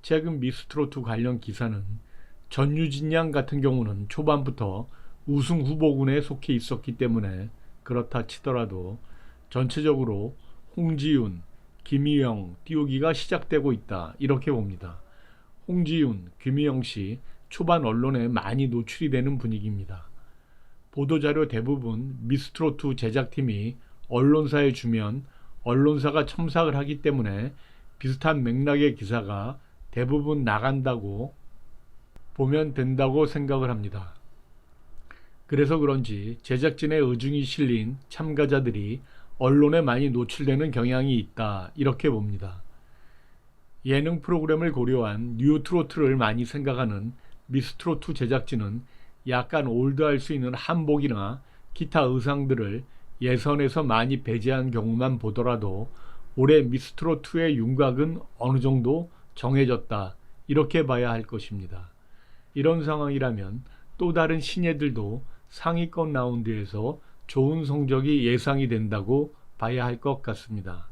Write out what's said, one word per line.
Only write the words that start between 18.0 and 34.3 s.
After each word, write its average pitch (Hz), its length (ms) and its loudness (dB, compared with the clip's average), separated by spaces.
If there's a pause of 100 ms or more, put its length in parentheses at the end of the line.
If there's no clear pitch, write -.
많이 123 400 0
노출이 120 420 -2
되는 131 260 0
분위기입니다. 104 720 -4 (840)
보도자료 147 560 2
대부분 123 720 -2
미스트롯 135 560 0
투 139 180 -2
제작팀이 120 800 -2 (340)
언론사에 143 640 4
주면 113 520 -2 (400)
언론사가 143 600 4
첨삭을 160 520 0
하기 143 260 -4
때문에 120 500 0 (460)
비슷한 135 460 0
맥락의 143 500 4
기사가 107 640 -4 (320)
대부분 143 540 0
나간다고 117 880 0 (1000)
보면 143 400 2
된다고 135 520 2
생각을 139 420 0
합니다. 98 460 -6 (1300)